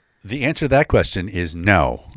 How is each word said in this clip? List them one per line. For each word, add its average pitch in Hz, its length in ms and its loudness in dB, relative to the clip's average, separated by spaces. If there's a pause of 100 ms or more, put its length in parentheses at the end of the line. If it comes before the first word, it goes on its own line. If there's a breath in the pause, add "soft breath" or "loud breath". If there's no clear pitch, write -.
(240)
The 123 200 -8
answer - 200 -2
to 135 40 -2
that 135 200 2
question 92 400 0
is 87 260 -6
no. 85 500 2 (120)